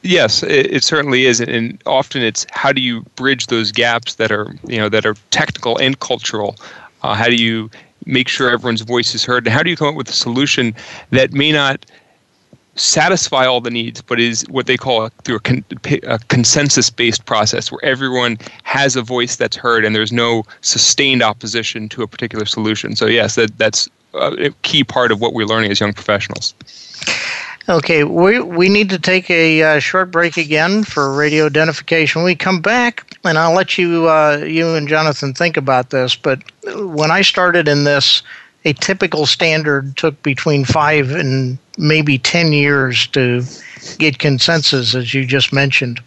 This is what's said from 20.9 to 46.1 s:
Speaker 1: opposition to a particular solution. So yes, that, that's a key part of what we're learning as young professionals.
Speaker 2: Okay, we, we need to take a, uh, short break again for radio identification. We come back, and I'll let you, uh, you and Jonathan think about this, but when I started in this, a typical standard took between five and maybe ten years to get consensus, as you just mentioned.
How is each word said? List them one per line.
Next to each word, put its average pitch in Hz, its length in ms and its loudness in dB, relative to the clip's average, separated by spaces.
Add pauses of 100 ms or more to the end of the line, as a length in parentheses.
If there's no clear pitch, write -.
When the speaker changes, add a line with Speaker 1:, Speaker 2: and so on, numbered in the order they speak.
Speaker 1:
opposition 107 680 -4
to 120 140 -6
a 104 40 -4
particular 113 380 -6
solution. 107 500 -2
So 110 120 2
yes, 110 260 2
that, 113 240 0
that's - 320 0 (240)
a 135 380 -2 (100)
key 147 220 0
part 120 280 2
of 104 80 0
what 117 140 0
we're 110 140 -2
learning 110 240 0
as 101 80 0
young 104 120 0
professionals. - 640 -4 (1160)
Speaker 2:
Okay, 160 360 2
we, 185 340 4
we 180 300 2
need 208 220 4
to 185 80 -2
take 185 300 0
a, 165 320 4
uh, 156 180 4
short 185 300 0
break 170 280 0
again 165 480 0
for 139 280 -2
radio 151 340 2
identification. 160 760 0
We 180 100 2
come 180 280 -2
back, 240 640 -2
and 160 120 2
I'll 165 160 4
let 180 240 0
you, 170 300 2
uh, 151 400 4
you 165 260 0
and 151 140 -2
Jonathan 151 460 0
think 170 240 -2
about 139 320 0
this, 127 260 0
but 135 260 -2 (360)
when 160 340 0
I 190 100 4
started 175 460 2
in 143 160 2
this, 143 400 2 (400)
a 160 80 0
typical 160 540 -2
standard 151 720 0
took 151 260 -2
between 143 400 0
five 147 480 2
and 131 460 -2 (200)
maybe 151 400 2
ten 160 360 0
years 139 540 2
to 123 360 0 (540)
get 151 220 0
consensus, 139 760 0
as 120 180 -4
you 135 120 0
just 123 260 0
mentioned. 135 560 0